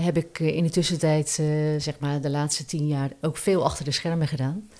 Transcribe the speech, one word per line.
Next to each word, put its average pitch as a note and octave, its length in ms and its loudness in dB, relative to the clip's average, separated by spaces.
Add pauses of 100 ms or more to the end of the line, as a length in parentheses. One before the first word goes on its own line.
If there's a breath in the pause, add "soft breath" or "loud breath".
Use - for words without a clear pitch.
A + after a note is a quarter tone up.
heb E3 120 2
ik, - 240 -2
eh, D#3 160 2
in E3 60 2
de E3 80 2
tussentijd, D#3 720 2
eh, D#3 60 2 (340)
zeg D3 180 -6
maar C#3+ 220 -2
de C#3+ 100 -2
laatste D3 340 -2
tien D3+ 220 -2
jaar C#3 240 0 (100)
ook D#3+ 160 -2
veel F#3 280 2
achter - 200 -2
de C#3+ 60 -2
schermen E3 380 0
gedaan. C#3+ 400 -4 (120 soft breath)